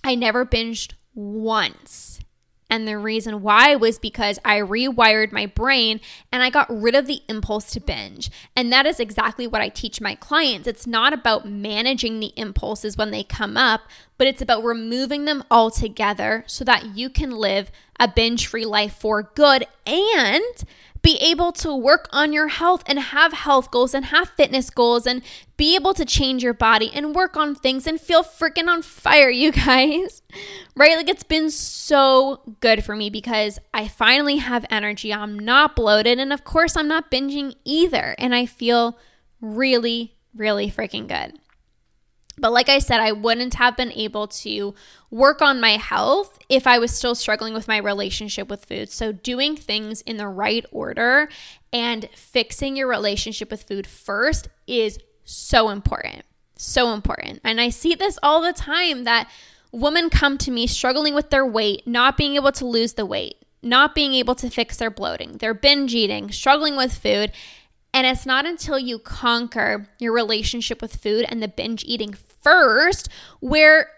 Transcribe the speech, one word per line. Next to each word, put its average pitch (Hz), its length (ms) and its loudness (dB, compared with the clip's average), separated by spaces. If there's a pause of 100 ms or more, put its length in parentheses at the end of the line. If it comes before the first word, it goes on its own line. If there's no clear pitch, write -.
I 262 120 0
never 240 300 0
binged 226 480 -4 (220)
once. 214 1040 -4 (500)
And 220 180 0
the 214 100 -4
reason 214 460 -4
why 226 320 8
was 226 240 2
because 208 440 -4
I 208 140 2
rewired 220 720 2
my 208 140 -4
brain 226 540 0 (320)
and 247 100 0
I 254 80 2
got 254 260 2
rid 226 200 0
of 277 100 4
the 277 240 -8
impulse 214 440 -6
to 247 60 -8
binge. 101 520 -10 (240)
And 247 180 2
that 269 140 4
is 285 120 -2
exactly 220 460 -4
what 220 160 -2
I 214 80 -4
teach - 320 -12
my 208 140 -6
clients. 277 520 -2
It's 233 200 -8
not 233 260 2
about 233 340 0
managing 220 720 -4
the 214 160 -8
impulses 208 640 -6
when 214 140 -2
they 214 100 -6
come 208 360 -6
up, 226 240 2 (360)
but 254 80 2
it's 269 160 0
about 226 220 0
removing 240 600 -4
them 294 260 -2
altogether 220 960 2
so - 160 -10
that 226 320 0
you 247 160 -8
can 285 180 -2
live 202 400 -2 (300)
a 240 80 6
binge-free 233 580 -2
life 208 300 -2
for 214 260 -2
good 269 460 4 (180)
and 415 800 0 (380)
be 320 140 6
able 339 340 0
to 311 240 -6
work 277 380 2
on 294 180 2
your 302 160 0
health 339 400 0
and 277 100 -2
have 285 360 2
health 277 360 2
goals 247 240 0
and 269 120 -4
have 339 240 2
fitness 262 400 2
goals 240 360 2
and 247 160 -4 (360)
be 311 180 2
able 370 180 2
to 320 120 -2
change 262 360 -2
your 247 120 0
body 220 400 2
and 294 200 -6
work 370 220 0
on 302 180 -2
things 262 320 -2
and 320 140 -4
feel 339 240 2
freaking 330 460 -4
on 339 120 0
fire, - 480 4
you 254 220 2
guys, 294 680 2 (280)
<laughs> - 280 -20
right? 302 180 8
Like, 320 140 -2
it's - 140 -2
been 311 280 0
so 269 1080 2
good 220 240 2
for 208 100 -8
me 214 140 -4
because 214 500 -4 (140)
I 214 160 -4
finally 285 480 4
have 247 320 -4
energy. 208 440 -4
I'm 208 240 -8
not 262 380 4
bloated. 220 440 4
And 269 120 -2
of 285 140 -4
course, 330 320 0
I'm 311 100 0
not 320 240 -2
binging 277 420 -4 (120)
either. 330 520 0
And 247 160 -2
I 247 120 0
feel 233 520 0 (440)
really, 233 760 -2 (180)
really 208 380 -2
freaking 208 380 -8
good. - 280 -8 (1040)
But 226 120 4
like 240 160 4
I 277 120 6
said, 247 200 2
I 220 120 2
wouldn't 226 420 -2
have 247 240 2
been 247 140 -4
able 214 360 -6
to 208 460 -8 (380)
work 277 300 4
on 277 200 4
my 220 160 4
health 277 600 -2 (100)
if 262 160 4
I 247 140 6
was 233 120 0
still 240 220 -4
struggling 220 400 -4
with 220 140 -8
my 220 100 0
relationship 202 720 -6
with 202 160 -12
food. 208 240 -10
So 220 220 -6
doing 247 440 -4
things 214 460 -8
in 226 160 -10
the 208 100 -8
right 214 440 -4
order 262 580 0 (420)
and 233 440 -6
fixing 269 600 -4
your 269 120 -2
relationship 208 640 -4
with 214 120 -12
food 196 220 -10
first - 600 -4 (180)
is 220 320 -2 (260)
so - 460 0
important, - 540 -8 (340)
so 247 340 -2
important. - 520 -8
And 226 180 -2
I 240 80 0
see 320 240 -2
this 381 300 -2
all 302 180 4
the 339 100 -2
time, 320 520 -4
that 233 260 0 (420)
women 302 380 0
come 277 300 2
to - 120 -4
me 233 140 -2
struggling 269 480 -2
with 294 160 -2
their 269 160 2
weight, 214 400 -2
not 247 320 0
being 285 180 -2
able 277 180 2
to - 120 -8
lose 233 280 -2
the 214 120 -6
weight, - 300 -8 (260)
not 269 320 2
being 285 220 0
able 247 200 0
to 254 140 -8
fix 233 280 -6
their 226 140 -4
bloating, 87 460 -8
they're 226 160 -4
binge 277 400 2
eating, 208 380 -2
struggling 285 440 0
with 262 220 -2
food. 208 340 -2 (640)
And 254 120 2
it's 254 180 -2
not 269 220 0
until 311 320 -4
you 247 180 -6
conquer 233 920 -4 (120)
your 233 140 -2
relationship 226 680 -2
with 226 140 -12
food - 340 -2
and 226 140 -6
the 214 40 -6
binge 220 380 -8
eating 220 300 -8 (260)
first 302 640 4 (320)
where 311 480 6 (100)